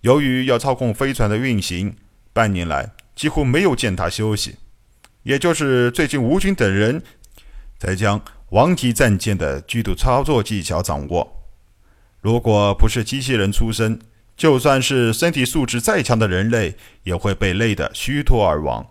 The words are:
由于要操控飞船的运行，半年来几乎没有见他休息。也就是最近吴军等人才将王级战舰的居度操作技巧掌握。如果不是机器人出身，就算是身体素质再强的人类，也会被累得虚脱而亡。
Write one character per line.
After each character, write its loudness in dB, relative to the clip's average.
由 4
于 0
要 2
操 -2
控 -2
飞 -2
船 0
的 0
运 -2
行， -6
半 2
年 -2
来 -4
几 -4
乎 -2
没 2
有 2
见 -2
他 -4
休 -4
息。 -8
也 -2
就 2
是 2
最 0
近 -2
吴 2
军 0
等 0
人 0
才 -4
将 -2
王 4
级 0
战 2
舰 -2
的 -4
居 -6
度 -2
操 2
作 2
技 -4
巧 -2
掌 -6
握。 -4
如 0
果 2
不 6
是 0
机 -6
器 -2
人 2
出 2
身， -2
就 4
算 2
是 2
身 0
体 0
素 0
质 -4
再 0
强 2
的 2
人 0
类， -2
也 -4
会 -2
被 -2
累 0
得 -4
虚 -4
脱 4
而 0
亡。 -6